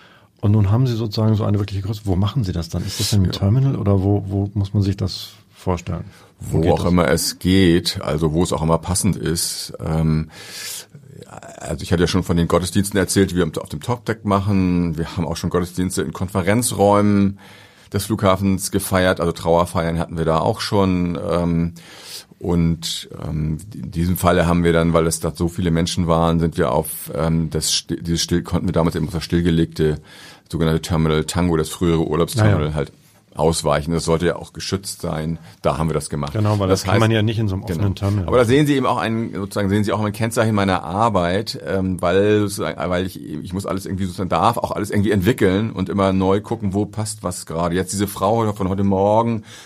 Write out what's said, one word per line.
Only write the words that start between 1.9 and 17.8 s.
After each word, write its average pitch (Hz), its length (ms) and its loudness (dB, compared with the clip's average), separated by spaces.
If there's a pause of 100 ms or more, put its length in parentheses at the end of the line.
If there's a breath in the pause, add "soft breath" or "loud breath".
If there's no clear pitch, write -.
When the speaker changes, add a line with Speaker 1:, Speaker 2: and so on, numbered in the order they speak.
Speaker 1:
Wo 95 120 0
machen 104 260 0
Sie 90 100 -2
das 82 180 -4
dann? 90 140 -4
Ist - 140 -6
das 104 140 -2
im 98 140 4
Speaker 2:
Ja. - 40 0
Speaker 1:
Terminal 131 460 2
oder 101 260 2
wo, 98 240 2
wo 98 280 -2
muss 98 200 -2
man 104 80 4
sich 95 140 0
das - 320 -6 (260)
vorstellen? 85 500 -4 (360 loud breath)
Wo - 180 -2
Speaker 2:
Wo - 40 4
Speaker 1:
geht 82 100 4
Speaker 2:
auch 78 100 0
Speaker 1:
das? 87 100 2
Speaker 2:
immer 87 160 4
es - 300 0
geht, 92 640 4
also 78 300 0
wo 82 100 2
es 87 100 0
auch 76 100 -2
immer 80 160 4
passend 90 380 0
ist. - 640 -6
Ähm, 80 500 0 (1300 loud breath)
also 78 240 -8
ich - 80 -4
hatte 87 100 4
ja 82 60 4
schon 90 160 0
von 85 120 0
den 85 120 2
Gottesdiensten 95 500 0
erzählt, 95 320 2
die 87 60 -6
wir 87 100 2 (160)
auf - 60 -14
dem 73 120 -10
Top-Deck - 440 -6
machen. 92 760 0
Wir 82 180 -8
haben 87 80 -2
auch 80 120 -4
schon - 140 -4
Gottesdienste 90 520 -2
in 76 100 -4
Konferenzräumen 101 1300 2 (540 loud breath)